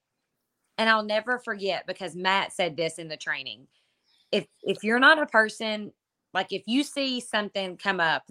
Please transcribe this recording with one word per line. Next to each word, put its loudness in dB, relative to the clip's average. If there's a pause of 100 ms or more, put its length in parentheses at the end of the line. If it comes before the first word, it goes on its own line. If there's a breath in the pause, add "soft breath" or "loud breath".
(800)
and 6
I'll 4
never 0
forget -4
because -8
Matt 0
said -2
this -4
in -10
the -10
training. -10 (640)
If, 0 (160)
if -4
you're 2
not 6
a -2
person, 0 (420)
like, -2
if -6
you 0
see -4
something -4
come 0
up 2